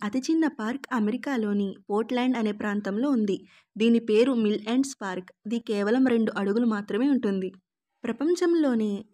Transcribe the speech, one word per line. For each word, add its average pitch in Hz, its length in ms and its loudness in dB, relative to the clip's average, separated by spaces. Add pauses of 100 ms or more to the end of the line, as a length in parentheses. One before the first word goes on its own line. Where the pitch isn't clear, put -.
అతి 208 160 -2
చిన్న 320 280 2
పార్క్ 240 460 -6
అమెరికాలోని 214 840 -2 (140)
పోర్ట్లాండ్ 247 480 0
అనే 214 140 0
ప్రాంతంలో 208 580 -4
ఉంది. 214 380 0 (300)
దీని 233 220 4
పేరు 233 340 4
మిల్ 214 340 2
ఎండ్స్ 269 340 0
పార్క్. 185 280 -8 (160)
ఇది 233 140 -4
కేవలం 226 480 0
రెండు 226 300 2
అడుగులు 202 280 0
మాత్రమే 214 440 0
ఉంటుంది. 196 420 0 (520)
ప్రపంచంలోనే 262 1120 0